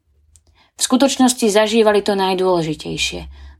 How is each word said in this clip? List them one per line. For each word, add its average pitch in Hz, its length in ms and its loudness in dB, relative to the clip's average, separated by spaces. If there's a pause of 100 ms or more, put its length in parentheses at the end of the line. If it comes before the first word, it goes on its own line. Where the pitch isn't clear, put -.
(800)
V - 20 -8
skutočnosti 254 640 0
zažívali 214 560 2
to 202 160 -2
najdôležitejšie. 180 1040 -2 (400)